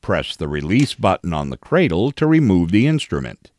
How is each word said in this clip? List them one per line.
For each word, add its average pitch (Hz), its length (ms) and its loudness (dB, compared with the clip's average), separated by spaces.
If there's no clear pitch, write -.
Press 82 340 -4
the 82 100 -8
release 76 480 -2
button 92 380 -2
on 73 180 -4
the 64 60 -10
cradle 139 560 0
to 156 160 -2
remove 98 420 4
the 107 160 4
instrument. 80 720 -4